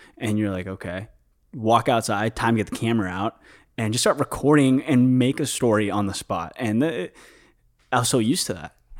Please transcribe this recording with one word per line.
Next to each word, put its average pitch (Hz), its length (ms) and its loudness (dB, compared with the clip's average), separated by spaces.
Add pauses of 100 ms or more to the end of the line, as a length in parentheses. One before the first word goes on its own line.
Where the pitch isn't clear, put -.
(180)
And 107 200 -2
you're 104 140 0
like, 92 160 -6
"Okay." 95 400 -10 (480)
Walk 110 340 2
outside, 110 460 0
time 117 200 0
to 107 80 2
get - 80 -8
the - 60 -10
camera 113 320 -2
out, 95 300 -6 (380)
and 110 160 -2
just 123 100 -2
start 165 160 2
recording 139 640 2
and 127 340 4
make 127 220 2
a 151 60 -2
story 107 440 2
on 101 160 -2
the 95 80 -2
spot. 85 440 -6
And 113 240 0
the, 160 300 -4 (800)
I 127 80 2
was 120 100 0
so 131 100 2
used 120 280 0
to - 60 -4
that. 78 220 -14 (240)